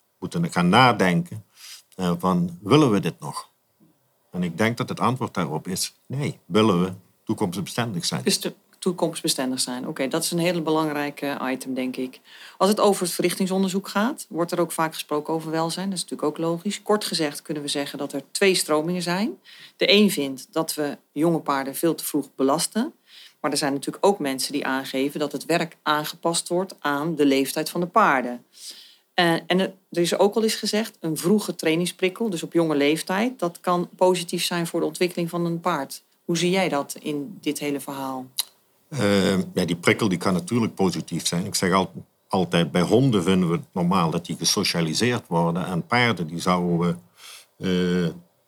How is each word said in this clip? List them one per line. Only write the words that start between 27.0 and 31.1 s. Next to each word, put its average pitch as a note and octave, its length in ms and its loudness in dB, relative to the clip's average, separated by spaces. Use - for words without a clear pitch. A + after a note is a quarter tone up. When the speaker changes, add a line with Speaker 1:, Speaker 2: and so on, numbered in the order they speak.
Speaker 2:
de C#3+ 120 4
leeftijd C3+ 440 2
van F3 100 -4
de F3+ 60 0
paarden. C3+ 580 2
Eh, E3+ 180 4
en F3+ 140 2
er F#3+ 120 -2
is E3+ 280 0
ook G3+ 160 4
al A3+ 80 2
eens A3 120 2
gezegd, G#3 460 -4
een D#3+ 160 -2